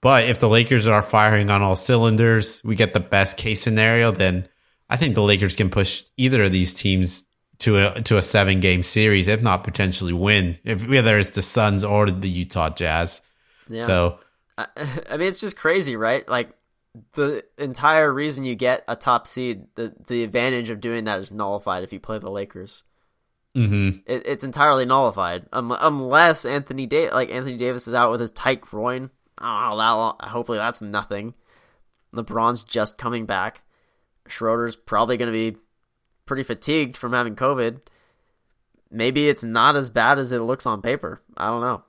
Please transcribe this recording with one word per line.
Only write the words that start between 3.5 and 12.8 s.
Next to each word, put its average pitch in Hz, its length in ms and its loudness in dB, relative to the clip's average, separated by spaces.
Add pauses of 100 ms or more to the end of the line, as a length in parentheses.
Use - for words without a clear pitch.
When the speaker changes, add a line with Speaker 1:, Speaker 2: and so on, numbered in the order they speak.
Speaker 1:
scenario, 113 500 4
then 90 360 0 (420)
I 131 80 0
think 127 180 2
the 110 80 2
Lakers 101 320 4
can 98 140 2
push - 340 -2 (140)
either 127 260 4
of 98 80 2
these 92 220 2
teams 92 520 0 (340)
to 107 180 2
a, 98 260 2
to 113 140 2
a 95 40 4
seven 95 380 4
game 90 240 2
series, 104 440 2
if 110 140 2
not 95 220 0
potentially 92 500 -2
win, 92 500 2
if, 110 240 -4
whether 117 300 4
it's 101 140 2
the 98 100 -2
Suns 101 420 2
or 104 260 2
the 95 200 -4
Utah 87 400 -2
Jazz. 82 520 -4 (480)